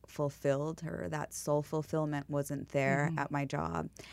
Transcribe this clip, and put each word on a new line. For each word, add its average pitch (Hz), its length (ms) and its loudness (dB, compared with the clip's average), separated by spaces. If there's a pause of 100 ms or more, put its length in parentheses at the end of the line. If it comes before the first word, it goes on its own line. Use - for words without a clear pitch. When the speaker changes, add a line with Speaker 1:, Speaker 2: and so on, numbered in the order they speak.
Speaker 1:
fulfilled, 143 760 0
or 170 260 -4
that 151 220 -4
soul 147 300 2
fulfillment 151 640 -2
wasn't 143 420 -2
there 139 400 4
Speaker 2:
Mm-hmm. 160 100 -2
Speaker 1:
at 143 120 -2
my 143 140 0
job. 160 440 -2 (240)